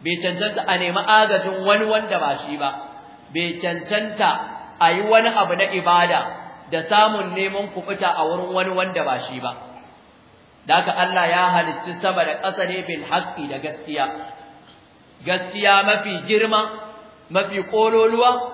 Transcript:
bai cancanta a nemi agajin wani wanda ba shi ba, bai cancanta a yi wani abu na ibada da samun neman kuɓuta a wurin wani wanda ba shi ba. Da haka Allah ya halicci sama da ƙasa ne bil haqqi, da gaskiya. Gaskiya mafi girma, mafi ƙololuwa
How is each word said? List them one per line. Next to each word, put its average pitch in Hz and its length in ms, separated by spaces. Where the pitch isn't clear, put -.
bai 170 160
cancanta 208 480
a 185 100
nemi 180 220
agajin 202 640
wani 208 220
wanda 214 340
ba 139 260
shi 147 100
ba, 143 140
bai 170 260
cancanta 196 720
a 170 140
yi 185 100
wani 220 260
abu 196 280
na 196 160
ibada 175 480
da 165 140
samun 208 500
neman 196 400
kuɓuta 196 420
a 160 80
wurin 180 300
wani 185 160
wanda 185 340
ba 131 140
shi 127 220
ba. 123 160
Da 156 100
haka 180 180
Allah 180 320
ya 175 240
halicci 170 500
sama 185 240
da 151 160
ƙasa 190 280
ne 185 180
bil 160 180
haqqi, 165 460
da 135 80
gaskiya. 147 480
Gaskiya 196 560
mafi 208 400
girma, 214 400
mafi 196 360
ƙololuwa 226 640